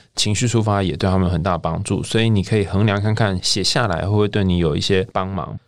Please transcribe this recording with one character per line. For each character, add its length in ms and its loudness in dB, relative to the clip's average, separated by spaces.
情 200 0
绪 100 0
抒 160 2
发 220 2
也 120 -2
对 140 0
他 80 2
们 80 4
有 80 0
很 80 0
大 160 0
帮 240 -4
助。 220 -2
所 180 0
以 80 2
你 140 2
可 140 0
以 80 2
衡 200 0
量 160 2
看 140 0
看 260 0
写 220 -2
下 240 0
来 140 -2
会 80 -2
不 100 2
会 80 4
对 160 0
你 140 2
有 180 2
一 60 -2
些 300 0
帮 160 -2
忙。 300 -8